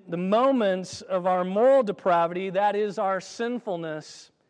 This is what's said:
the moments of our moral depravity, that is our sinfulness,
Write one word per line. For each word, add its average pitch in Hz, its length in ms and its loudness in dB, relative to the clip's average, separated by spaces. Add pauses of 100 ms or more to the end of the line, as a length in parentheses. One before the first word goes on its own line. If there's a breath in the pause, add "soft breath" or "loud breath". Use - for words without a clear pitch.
the 170 100 -6
moments 196 840 0
of 185 260 -2
our 185 160 2
moral 240 400 4
depravity, 180 680 0
that 202 240 0
is 208 220 -2
our 190 220 -2
sinfulness, 175 1120 -8 (180)